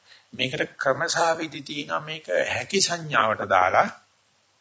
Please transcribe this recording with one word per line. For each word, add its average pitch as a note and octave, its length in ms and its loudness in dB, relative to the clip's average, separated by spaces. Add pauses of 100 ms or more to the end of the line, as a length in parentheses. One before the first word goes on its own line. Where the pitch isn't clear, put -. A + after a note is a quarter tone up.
(280)
මේකට B2+ 340 -4 (120)
ක්‍රම C3+ 280 0
සහ E3 160 -2 (160)
විධි D#3 280 -8
තියෙනවා. D3+ 380 -6
මේක D#3 260 -10 (200)
හැකි C3+ 340 -2
සංඥාවට B2 640 0
දාලා G2 420 4 (720)